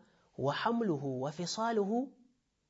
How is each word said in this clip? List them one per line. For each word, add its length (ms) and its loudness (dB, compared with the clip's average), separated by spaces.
"Wa 160 2
hamluhu 640 0
wa 100 -2
fisaluhu 800 0